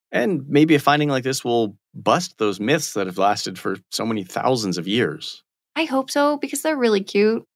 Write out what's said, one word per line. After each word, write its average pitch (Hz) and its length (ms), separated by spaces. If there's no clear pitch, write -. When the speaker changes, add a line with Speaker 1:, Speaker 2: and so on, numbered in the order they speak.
Speaker 1:
And 165 380
maybe 156 260
a 143 40
finding 147 280
like 131 160
this 131 220
will 117 320
bust 131 440
those 101 220
myths 143 340
that 101 140
have 92 100
lasted 98 400
for 98 200
so - 160
many 110 200
thousands 110 520
of 85 80
years. 92 560
Speaker 2:
I 320 100
hope 269 260
so, 285 260
because 277 240
they're 311 160
really 220 240
cute. 214 440